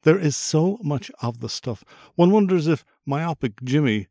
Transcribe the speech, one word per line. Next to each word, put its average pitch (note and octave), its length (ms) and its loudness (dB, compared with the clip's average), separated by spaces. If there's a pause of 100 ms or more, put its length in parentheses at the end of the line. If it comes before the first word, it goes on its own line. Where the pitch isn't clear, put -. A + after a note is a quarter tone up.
There E3 140 6
is D3+ 180 0
so F#3 460 0
much D3 300 -4 (100)
of A#2+ 160 -6
the A#2 100 -10
stuff, - 360 -8 (320)
one F3 160 6
wonders F#3 340 2
if D#3+ 180 0 (220)
myopic C#3+ 560 -4
Jimmy B2+ 480 0